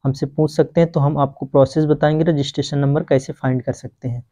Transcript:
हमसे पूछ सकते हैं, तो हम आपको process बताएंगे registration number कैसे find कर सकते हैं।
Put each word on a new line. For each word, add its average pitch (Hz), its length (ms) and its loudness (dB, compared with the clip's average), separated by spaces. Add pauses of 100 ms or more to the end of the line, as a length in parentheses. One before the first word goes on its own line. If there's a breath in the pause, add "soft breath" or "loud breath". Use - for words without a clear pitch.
हमसे 135 200 -2
पूछ 151 260 -2
सकते 160 300 0
हैं, 165 100 2
तो 160 80 -2
हम 143 180 0
आपको 139 280 -4
process 139 400 2
बताएंगे 151 380 2
registration 143 540 -2
number 143 260 2
कैसे 135 300 -2
find 127 300 -2
कर 131 100 -4
सकते - 340 -12
हैं। 123 140 -8 (100)